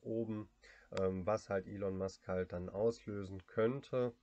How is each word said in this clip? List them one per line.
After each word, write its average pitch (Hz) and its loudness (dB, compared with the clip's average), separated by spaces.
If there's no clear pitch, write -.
oben, 110 -2
ähm, 95 2
was 107 2
halt 95 0
Elon 98 -2
Musk 95 -4
halt 92 0
dann 90 -4
auslösen 101 -2
könnte 123 0